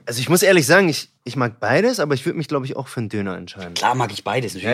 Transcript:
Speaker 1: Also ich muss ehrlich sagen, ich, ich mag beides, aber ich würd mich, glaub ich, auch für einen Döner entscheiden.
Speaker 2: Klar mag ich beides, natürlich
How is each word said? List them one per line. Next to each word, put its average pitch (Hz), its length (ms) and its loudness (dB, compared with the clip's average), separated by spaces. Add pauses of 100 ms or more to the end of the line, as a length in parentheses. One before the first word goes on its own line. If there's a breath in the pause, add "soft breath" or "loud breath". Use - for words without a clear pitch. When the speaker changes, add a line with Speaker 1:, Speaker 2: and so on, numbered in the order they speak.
Speaker 1:
Also 117 160 -6
ich 127 80 -2
muss 175 140 4
ehrlich 185 240 6
sagen, 180 220 6
ich, - 220 -4 (120)
ich 123 140 -8
mag 120 240 -2
beides, 185 400 2
aber 147 140 2
ich 131 120 -4
würd 165 80 -4
mich, 160 140 -6
glaub 139 160 -2
ich, 131 100 -8
auch 135 140 -8
für - 100 -8
einen 110 100 -4
Döner 98 280 -4
entscheiden. 90 380 -14
Speaker 2:
Klar 113 200 2
mag 120 180 -2
ich - 120 -12
beides, 104 300 -4
natürlich 95 200 -10